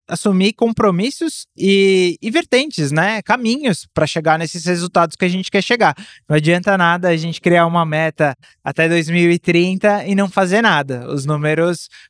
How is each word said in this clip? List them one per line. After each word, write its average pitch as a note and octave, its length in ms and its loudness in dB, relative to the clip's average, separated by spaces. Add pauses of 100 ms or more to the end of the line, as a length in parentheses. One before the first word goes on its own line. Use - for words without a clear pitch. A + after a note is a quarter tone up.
assumir F#3+ 480 0
compromissos A3+ 1000 -2
e, F#3+ 680 2
e A3+ 80 -6
vertentes, C4 600 -2
né? F#3+ 300 0
Caminhos B3+ 720 -2
pra D3+ 120 0
chegar D#3+ 320 0
nesses E3 280 -6
resultados F3 500 0
que - 80 -4
a F3+ 60 2
gente F#3 200 -4
quer G3 140 0
chegar. G#3+ 320 0 (320)
Não D3+ 80 0
adianta F3 420 2
nada F3 300 2
a E3+ 80 2
gente E3 240 -6
criar E3+ 260 4
uma E3+ 200 0
meta D#3 500 -2 (280)
até D#3+ 260 -2
dois E3 200 0
mil F3 220 2
e E3+ 80 0
trinta F#3 680 0
e G3+ 80 -2
não G3 140 0
fazer G3 340 0
nada. C#3 460 -2
Os C3+ 180 -6
números D#3 640 -2 (220)